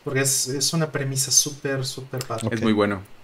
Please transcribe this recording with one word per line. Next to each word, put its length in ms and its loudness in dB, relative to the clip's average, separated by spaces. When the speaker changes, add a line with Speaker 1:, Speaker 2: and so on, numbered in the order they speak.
Speaker 1:
porque 180 -2
es, 260 0
es 260 0
una 180 2
premisa 400 -2
súper, 540 2
súper 400 -8
padre. 220 -4
Speaker 2:
Ok. 60 0
Speaker 3:
Es 80 -2
muy 120 4
bueno. 280 2